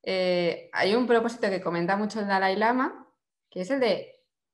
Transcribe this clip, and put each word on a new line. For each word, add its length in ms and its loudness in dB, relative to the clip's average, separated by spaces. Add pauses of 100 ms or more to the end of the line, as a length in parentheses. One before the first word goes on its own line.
eh, 680 0
hay 220 2
un 120 2
propósito 440 2
que 100 -2
comenta 380 0
mucho 220 -4
el 80 -4
Dalai 280 2
Lama, 520 0 (420)
que 100 -10
es 100 -6
el 100 0
de 320 0 (420)